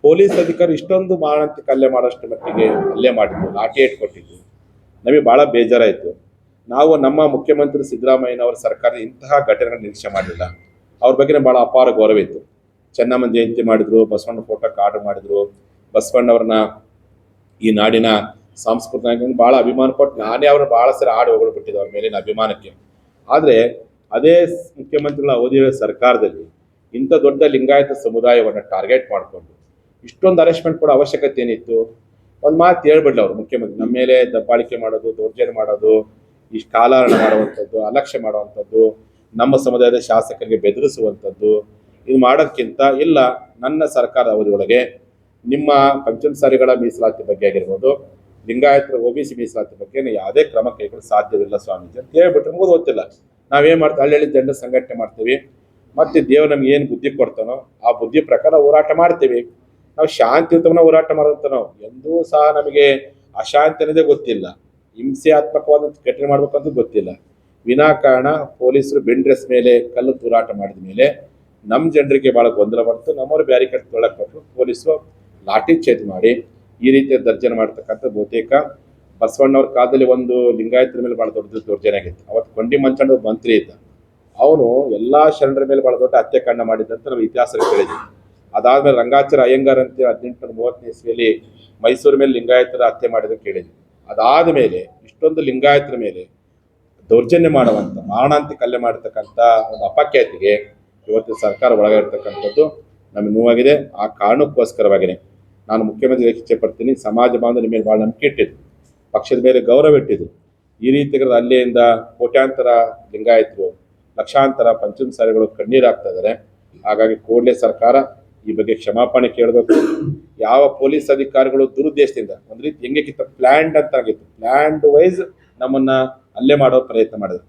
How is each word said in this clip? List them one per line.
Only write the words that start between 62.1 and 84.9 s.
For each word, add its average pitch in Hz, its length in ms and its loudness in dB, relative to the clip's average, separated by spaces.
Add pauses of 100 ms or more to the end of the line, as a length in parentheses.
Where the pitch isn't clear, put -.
ಸಹ 151 140 2 (140)
ನಮಗೆ 143 280 2 (560)
ಅಶಾಂತಿ 156 420 0
ಅನ್ನೋದೇ 156 280 2
ಗೊತ್ತಿಲ್ಲ, 107 340 -2 (520)
ಹಿಂಸಾತ್ಮಕವಾದ 147 920 0 (200)
ಘಟನೆ 139 220 -4
ಮಾಡ್ಬೇಕಂತ 139 460 0
ಗೊತ್ತಿಲ್ಲ. 104 320 -4 (560)
ವಿನಾಕಾರಣ 135 640 2 (320)
ಪೊಲೀಸರು 135 460 0
ಬೆಂಡ್ 117 180 0
ಡ್ರೆಸ್ 135 180 0 (100)
ಮೇಲೆ 123 180 4 (240)
ಕಲ್ಲು 131 260 -2
ತೂರಾಟ 117 280 0 (100)
ಮಾಡಿದ 98 280 -12
ಮೇಲೆ 113 200 2 (580)
ನಮ್ಮ 143 300 -2
ಜನರಿಗೆ 139 420 2
ಭಾಳ 117 100 4 (120)
ಗೊಂದಲ 110 280 0
ಬಂತು, 117 220 -4 (100)
ನಮ್ಮವ್ರು 147 300 -2
ಬ್ಯಾರಿಕೇಡ್ 127 400 0
ತೊಗೊಳಕ್ 113 300 -2
ಕೊಟ್ರು, 107 200 -12 (180)
ಪೊಲೀಸರು 127 380 -2 (520)
ಲಾಠಿ 110 280 0 (100)
ಚಾರ್ಜ್ 107 280 0
ಮಾಡಿ 101 180 0 (500)
ಈ 127 140 2
ರೀತಿಯ 135 220 2 (100)
ದರ್ಜನೆ 117 320 -2
ಮಾಡ್ತಕ್ಕಂಥ 110 440 -6 (120)
ಬಹುತೇಕ 113 360 -6 (720)
ಬಸವಣ್ಣವ್ರ 135 540 2
ಕಾಲದಲ್ಲಿ 127 400 2
ಒಂದು 123 200 -4 (240)
ಲಿಂಗಾಯತರ 120 460 0
ಮೇಲೆ 120 140 -6
ಭಾಳ 110 180 -4
ದೊಡ್ಡ 107 300 -10
ದೌರ್ಜನ್ಯ 101 320 -2
ಆಗಿತ್ತು. 90 320 -14
ಅವತ್ತು 113 260 -4
ಕೊಂಡಿ 120 280 -2
ಮಂಚಣ್ಣ 131 320 2 (100)
ಮಂತ್ರಿ 110 320 -2
ಇದ್ದ, 87 120 -10 (640)
ಅವನು 139 300 4 (320)